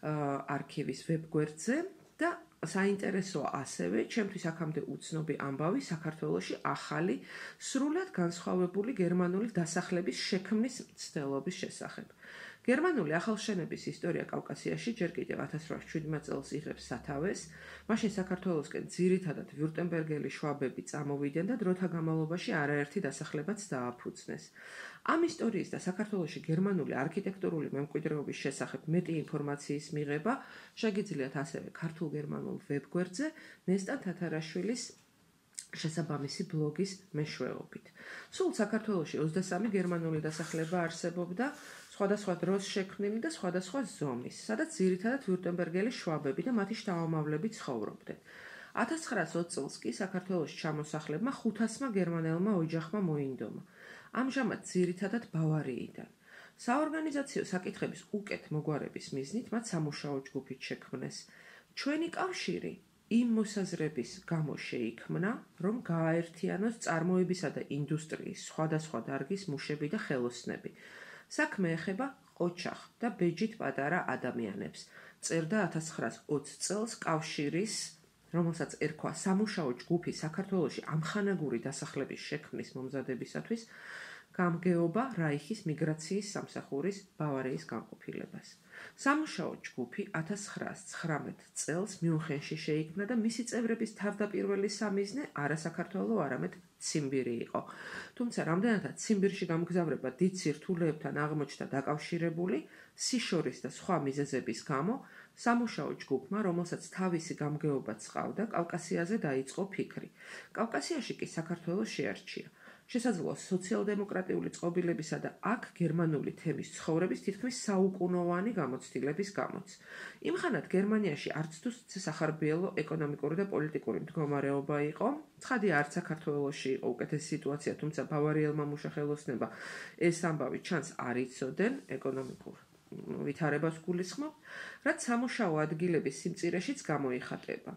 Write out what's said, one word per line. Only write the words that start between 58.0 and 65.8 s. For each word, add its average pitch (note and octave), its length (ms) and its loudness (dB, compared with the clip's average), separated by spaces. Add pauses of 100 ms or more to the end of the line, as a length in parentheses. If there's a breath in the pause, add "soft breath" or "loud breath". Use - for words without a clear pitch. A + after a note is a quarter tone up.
უკეთ - 400 -4
მოგვარების D3+ 640 -2
მიზნით C#3+ 400 -4
მათ A3+ 160 -2
სამუშაო D3 560 -2
ჯგუფი C3 320 -6
შექმნეს. - 580 -8 (580 loud breath)
ჩვენი D#4 360 0
კავშირი F4 600 -2 (380)
იმ A#3+ 200 6
მოსაზრების F#3 800 0 (120)
გამო D#3 340 0
შეიქმნა, D#3 720 -2 (240)
რომ G3+ 260 0